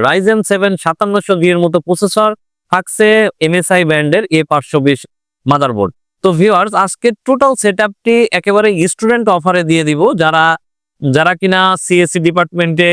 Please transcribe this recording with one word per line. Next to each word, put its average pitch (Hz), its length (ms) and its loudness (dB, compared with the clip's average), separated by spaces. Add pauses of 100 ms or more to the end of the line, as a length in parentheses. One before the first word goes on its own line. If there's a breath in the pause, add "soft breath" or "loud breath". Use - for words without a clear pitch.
Ryzen 190 400 2
সেভেন 196 340 0
সাতান্নশো 202 600 -4
জি 170 120 2
এর 175 100 2
মতো 170 220 0
প্রসেসর, 202 500 -2 (420)
থাকছে 190 340 -2 (340)
এমএসআই 175 440 0
ব্র্যান্ডের 156 460 0
এ 160 180 2
পাঁচশো 147 320 -2
বিশ 135 200 0 (460)
মাদারবোর্ড। 127 440 0 (340)
তো 190 80 2
ভিউয়ার্স, 196 420 0
আজকে 190 340 -4 (160)
টোটাল 269 320 0
সেটআপটি 214 580 -2 (180)
একেবারে 202 360 0 (200)
স্টুডেন্ট 226 400 -2
অফারে 180 360 0
দিয়ে 160 200 0
দিব। 151 160 -2 (140)
যারা, 160 300 0 (580)
যারা 147 320 2
কিনা 185 260 -2 (200)
সিএসসি 175 400 0
ডিপার্টমেন্টে, 170 720 0